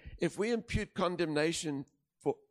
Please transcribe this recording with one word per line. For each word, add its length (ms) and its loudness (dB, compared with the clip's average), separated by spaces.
if 180 0
we 140 0
impute 420 -2
condemnation 920 0
for 160 0